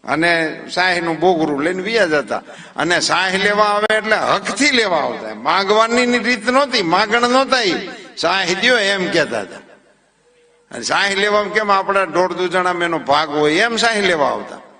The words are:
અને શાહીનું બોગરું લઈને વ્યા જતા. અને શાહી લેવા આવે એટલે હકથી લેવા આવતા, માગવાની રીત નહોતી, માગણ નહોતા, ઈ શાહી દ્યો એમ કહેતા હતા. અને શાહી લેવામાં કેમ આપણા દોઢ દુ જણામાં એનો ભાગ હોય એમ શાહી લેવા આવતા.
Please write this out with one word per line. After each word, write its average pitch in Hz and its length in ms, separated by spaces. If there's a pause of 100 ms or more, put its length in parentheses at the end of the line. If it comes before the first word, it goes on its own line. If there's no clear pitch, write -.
અને 160 580 (120)
શાહીનું 175 460
બોગરું 160 420
લઈને 185 200
વ્યા 214 240
જતા. 123 360 (340)
અને 165 240
શાહી 185 380
લેવા 208 260
આવે 208 340
એટલે 214 180
હકથી 190 540
લેવા 214 280
આવતા, 113 360
માગવાની 214 840
રીત 226 320
નહોતી, 254 320
માગણ 208 480
નહોતા, 262 320
ઈ 180 280 (280)
શાહી 180 380
દ્યો 240 220
એમ 196 340
કહેતા 135 300
હતા. - 160 (1120)
અને 117 120
શાહી 190 320
લેવામાં 208 380
કેમ 214 180
આપણા 190 340
દોઢ 175 280
દુ 180 140
જણામાં 180 360
એનો 170 160
ભાગ 143 300
હોય 151 240
એમ 226 220
શાહી 220 260
લેવા 165 260
આવતા. 107 340 (180)